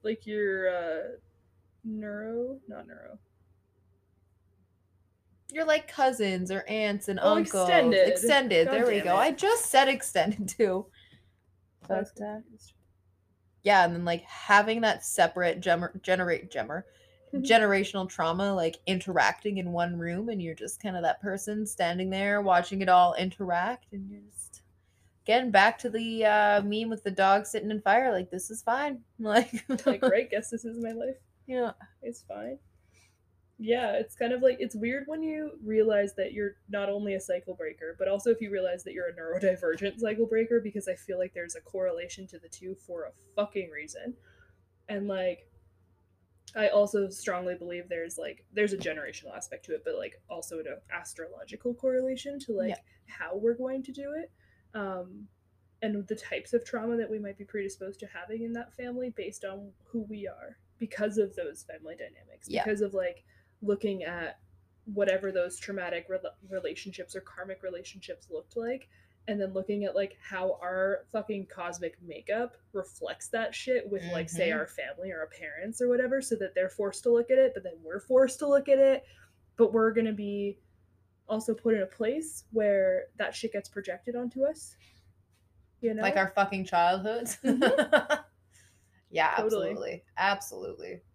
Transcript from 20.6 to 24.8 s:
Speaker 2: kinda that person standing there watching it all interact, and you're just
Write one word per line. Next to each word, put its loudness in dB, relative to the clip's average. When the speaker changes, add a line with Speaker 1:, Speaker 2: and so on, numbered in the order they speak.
Speaker 2:
kinda -4
that 2
person -4
standing -2
there 0
watching 4
it 2
all 8
interact, -4
and -12
you're -16
just -14